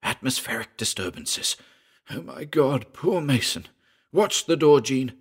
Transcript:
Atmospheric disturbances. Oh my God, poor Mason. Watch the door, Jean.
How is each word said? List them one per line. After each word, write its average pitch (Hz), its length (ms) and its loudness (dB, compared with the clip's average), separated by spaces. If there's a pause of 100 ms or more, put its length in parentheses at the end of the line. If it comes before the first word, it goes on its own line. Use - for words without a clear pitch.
Atmospheric - 720 -6
disturbances. - 760 -6 (540)
Oh - 120 -8
my 170 220 -14
God, 139 500 0
poor 180 280 -2
Mason. 127 460 -2 (440)
Watch 190 340 0
the 165 100 2
door, 147 260 8
Jean. 131 400 -2